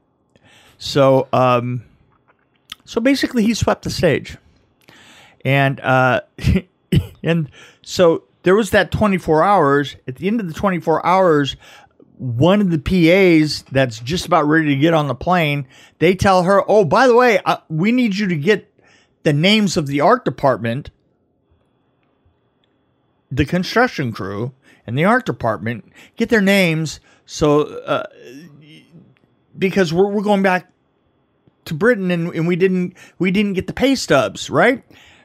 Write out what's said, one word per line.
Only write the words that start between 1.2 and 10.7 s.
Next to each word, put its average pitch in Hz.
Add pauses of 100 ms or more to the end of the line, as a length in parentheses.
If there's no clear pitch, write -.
um, 123 (1000)
so -
basically 262
he 226
swept -
the 180
stage. - (1080)
And, 139
uh, 127 (520)
<laughs> -
and 165 (300)
so - (180)
there 180
was 208
that 190
twenty-four 165
hours. 147 (100)
At 127
the 160
end 233
of 190
the 160
twenty-four 170